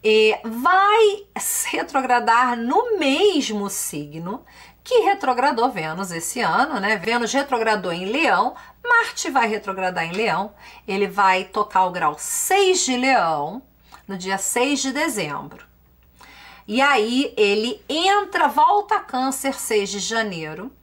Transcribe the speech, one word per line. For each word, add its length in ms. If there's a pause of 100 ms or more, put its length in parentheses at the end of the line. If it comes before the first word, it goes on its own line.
É, 400
vai 800 (420)
retrogradar 880
no 420
mesmo 680
signo 760 (400)
que 160
retrogradou 720
Vênus 400
esse 300
ano, 360
né? 200
Vênus 340
retrogradou 640
em 100
Leão, 500 (300)
Marte 460
vai 180
retrogradar 560
em 80
Leão. 420 (320)
Ele 220
vai 380
tocar 400
o 60
grau 280
seis 600
de 160
Leão 640 (460)
no 100
dia 200
seis 440
de 120
dezembro. 760 (1000)
E 160
aí 540
ele 540
entra, 580
volta 480
a 60
Câncer 520
seis 360
de 100
janeiro 720 (120)